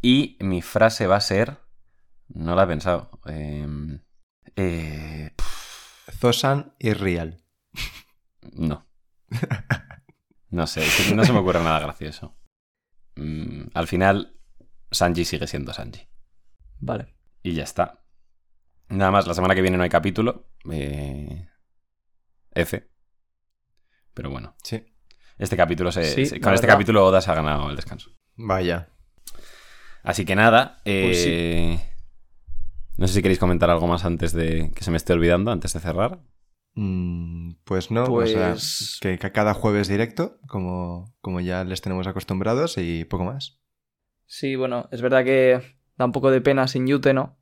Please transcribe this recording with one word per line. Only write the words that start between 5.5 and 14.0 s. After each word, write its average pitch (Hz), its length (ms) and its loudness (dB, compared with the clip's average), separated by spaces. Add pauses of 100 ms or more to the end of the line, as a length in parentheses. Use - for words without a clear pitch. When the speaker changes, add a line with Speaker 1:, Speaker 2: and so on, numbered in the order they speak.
Speaker 2:
Zosan 135 580 0
y 113 140 -2
Real. 87 500 -4 (1080)
Speaker 1:
No. 76 340 -4 (1600)
No 82 160 -2
sé, 80 180 -6
es 90 240 2
que 98 60 2
no 107 100 4
se 139 80 6
me 107 80 4
ocurre 90 220 2
nada 80 180 2
gracioso. - 560 -12 (800)
Mm, 78 580 -10
al 82 120 -2
final, 95 520 0 (520)